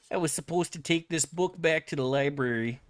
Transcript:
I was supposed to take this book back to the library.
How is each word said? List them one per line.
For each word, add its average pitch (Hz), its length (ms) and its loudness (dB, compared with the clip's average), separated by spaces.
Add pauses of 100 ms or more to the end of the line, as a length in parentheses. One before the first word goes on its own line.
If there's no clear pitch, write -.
I - 80 -4
was 175 140 2
supposed 165 420 -2
to 175 60 -12
take 165 300 0
this 165 160 0
book 180 360 -2
back 160 260 2
to - 80 -6
the 143 80 0
library. 131 760 0 (100)